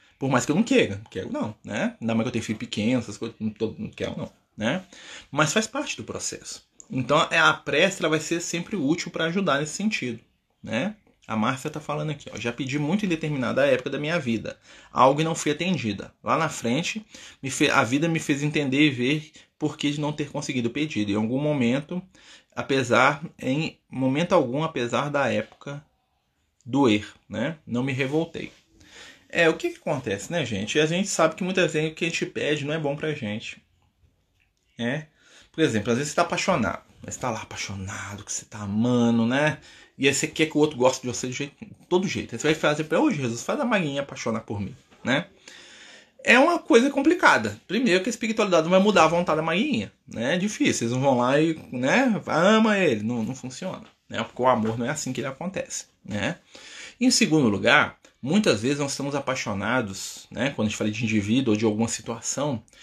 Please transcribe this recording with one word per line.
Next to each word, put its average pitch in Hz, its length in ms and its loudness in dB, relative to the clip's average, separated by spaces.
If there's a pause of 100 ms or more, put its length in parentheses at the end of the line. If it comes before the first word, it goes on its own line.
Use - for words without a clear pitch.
(180)
Por 135 120 -2
mais 127 160 2
que 147 60 2
eu 147 40 2
não 208 60 6
queira, 120 480 2
quero - 200 -8
não, 233 320 -6
né? 120 380 -4
Ainda 113 140 -2
mais 110 100 2
que 117 40 -2
eu 120 40 -4
tenho 113 120 -2
filho 107 140 -4
pequeno, 117 420 -2
essas 104 180 -10
coisas, 113 200 -10
não 110 120 -4
tô, 110 280 -4
não 107 120 -10
quero - 260 -6
não, - 160 -10 (240)
né? 147 260 -2 (480)
Mas 151 220 2
faz 226 140 0
parte - 300 -8
do 113 80 -12
processo. - 600 -10 (240)
Então, 135 400 2
é, 165 80 2
a 156 140 6
prece, 156 480 0
ela 165 80 0
vai 156 120 2
ser 165 200 -2
sempre 170 360 -6
útil 170 340 0
pra 165 160 -2
ajudar 165 340 0
nesse 151 140 -6
sentido, 131 460 -4 (420)
né? 120 340 -4 (300)
A 110 100 -4
Márcia 127 320 -2
tá 151 120 -8
falando 151 300 -6
aqui, - 220 -10
ó, - 60 -10
"Já 117 120 -4
pedi 135 280 -4
muito 165 260 0
em 196 40 0
determinada 143 580 0
época 131 240 -2
da 135 80 -4
minha 151 200 -4
vida, 120 400 -4 (320)
algo 143 300 6
e 160 40 2
não 165 100 -2
fui 160 180 -2
atendida. 131 640 -4 (100)
Lá 127 140 2
na - 100 0
frente, 160 560 -4 (380)
me 135 80 -6
fe-, 139 200 2
a 135 140 4
vida 143 240 0
me 165 100 0
fez 143 240 -2
entender 147 440 2
e 147 40 2
ver 131 420 -2 (260)
por 147 180 -4
que 147 140 -2
de 147 100 -4
não 147 120 -2
ter 147 180 -6
conseguido 131 380 -4
o 117 40 -2
pedido. 143 380 -2
Em 101 60 0
algum 113 220 0
momento, 147 640 0 (560)
apesar, 131 640 4 (160)
em 139 400 -2 (120)
momento 135 420 0
algum, 147 320 2
apesar 127 460 -2
da 139 200 0
época 139 540 -6 (800)
doer, 117 420 4 (220)
né? 127 380 -6
Não 117 160 -2
me 135 100 -2
revoltei." 139 580 -4 (800)
É, 170 220 2
o 170 40 2
que 349 140 -4
que 339 80 -8
acontece, 127 560 -4
né, 165 140 -2
gente? 107 340 -2
A 156 60 4
gente 180 220 -2
sabe 160 260 2
que - 100 -6
muitas 180 300 0
vezes 156 180 -2
o - 20 -20
que 175 120 -4
a - 20 -2
gente 170 160 -4
pede 139 400 -2
não 147 80 -4
é 160 60 -2
bom 147 180 -2
pra 156 160 -4
gente, 110 500 -8 (1160)
né? 127 300 -4 (440)
Por 160 100 -2
exemplo, 113 280 2
às 117 80 2
vezes 147 140 -4
você - 40 -16
tá 185 60 4
apaixonado, 165 600 0 (220)
mas 101 120 -10
tá 131 140 -4
lá 110 120 -6
apaixonado, 98 800 -10
que - 80 -12
você - 120 -8
tá 107 160 -16
amando, 117 680 2
né? 147 320 0 (400)
E 135 80 0
aí 139 80 4
você 156 140 -2
quer 156 180 0
que 156 100 -8
o 147 40 6
outro 147 180 2
goste 127 240 2
de 127 60 -6
você 120 180 -6
de 127 60 -6
jeito, 139 280 -8
de 104 140 -20 (140)
todo 185 180 2
jeito. - 260 -4
Aí 117 60 -8
você - 80 -4
vai 151 80 4
fazer 151 300 0
pra, 160 160 0
"Ô, 302 100 4
Jesus, 127 320 -2
faz 208 160 -4
a 294 60 -2
Maguinha 165 380 0
apaixonar 123 380 -6
por 107 200 -8
mim", 95 140 -8 (280)
né? 135 240 -2 (960)
É 233 140 8
uma 320 220 6
coisa 277 300 6
complicada. 269 760 4
Primeiro 185 360 2
que 185 60 -4
a - 20 0
espiritualidade 214 520 2
não 165 80 -2
vai 185 100 6
mudar 190 240 6
a 160 40 6
vontade 170 280 0
da 156 60 0
Maguinha, 165 500 -2 (140)
né? 131 300 -2
É - 20 -2
difícil. 208 480 0
Eles 120 100 -2
não 131 60 0
vão 135 160 4
lá 131 220 4
e, 160 140 2 (180)
né, 165 540 2
ama 208 520 4
ele. 135 240 2
Não, 113 220 -2
não 131 100 -4
funciona, 131 500 -10 (240)
né? 107 140 -6
Porque - 180 -10
o 123 60 2
amor 113 320 2
não 120 80 -4
é 131 40 -2
assim 147 220 -6
que 123 80 -4
ele 131 80 -6
acontece, - 580 -8 (180)
né? 107 340 -4 (640)
Em 247 100 4
segundo 156 380 4
lugar, 107 500 4 (240)
muitas 151 400 2
vezes 143 160 0
nós 139 140 -2
estamos 139 240 -4
apaixonados, 113 1120 -4
né, 127 200 -2
quando 123 160 -2
a 104 40 -4
gente - 80 -6
fala 110 120 -2
de 110 120 -6
indivíduo 110 520 2
ou 104 40 2
de 110 60 0
alguma 110 240 2
situação, 123 760 -6 (200)